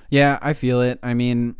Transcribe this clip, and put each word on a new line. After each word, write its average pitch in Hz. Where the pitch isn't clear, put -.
Yeah, 143
I 147
feel 123
it. 123
I 120
mean, 120